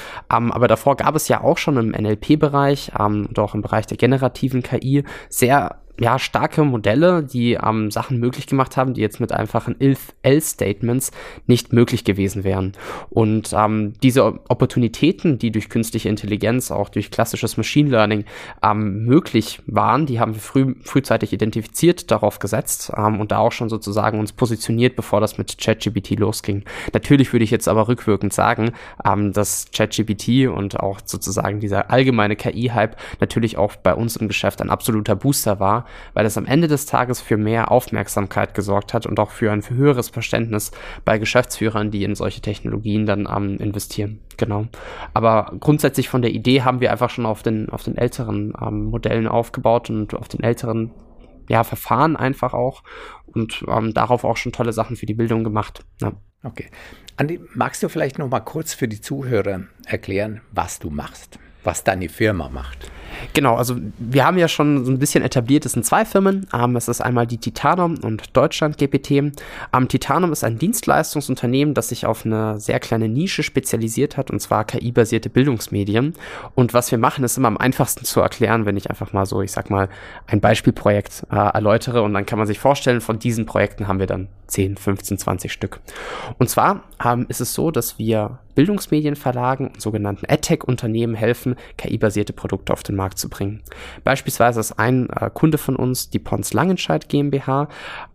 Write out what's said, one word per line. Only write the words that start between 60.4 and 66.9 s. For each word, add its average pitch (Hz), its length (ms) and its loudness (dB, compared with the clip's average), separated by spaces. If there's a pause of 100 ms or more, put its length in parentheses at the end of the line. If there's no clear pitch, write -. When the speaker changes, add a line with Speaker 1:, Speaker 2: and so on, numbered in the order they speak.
Speaker 2:
was - 280 -4
du - 100 -8
machst, - 500 -10 (240)
was - 220 -4
deine 92 240 -2
Firma 98 400 -2
macht? - 420 -12 (420)
Speaker 1:
Genau, 135 220 4
also 123 220 -2 (200)
wir 117 280 2
haben 175 120 4
ja 170 100 4
schon 147 380 2
so 127 60 0
ein 131 80 0
bisschen 147 240 2
etabliert, 131 420 2
es 127 60 -4
sind 117 140 -2
zwei 208 200 2
Firmen. 196 480 2
Ähm, 120 220 2
es 120 120 -2
ist 120 140 -2